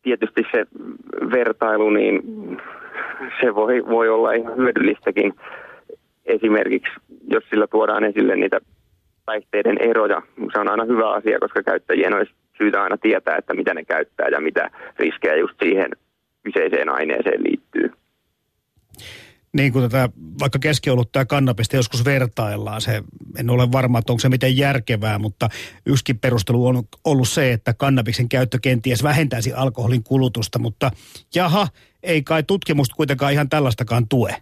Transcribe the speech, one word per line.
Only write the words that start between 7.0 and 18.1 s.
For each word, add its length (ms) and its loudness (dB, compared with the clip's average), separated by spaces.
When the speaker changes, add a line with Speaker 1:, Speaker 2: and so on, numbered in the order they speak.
Speaker 1:
jos 220 0
sillä 180 2
tuodaan 360 2
esille 320 2
niitä 240 0
päihteiden 560 -2
eroja, 400 2
se 60 0
on 100 0
aina 160 0
hyvä 280 2
asia, 260 0
koska 240 -2
käyttäjien 500 0
olisi 180 -2
syytä 260 0
aina 140 -2
tietää, 400 0
että 160 -6
mitä 200 -2
ne 120 -8
käyttää 420 -4
ja 140 0
mitä 280 -2
riskejä 360 -2
just 180 0
siihen 280 0
kyseiseen 460 0
aineeseen 540 -2
liittyy. 480 -2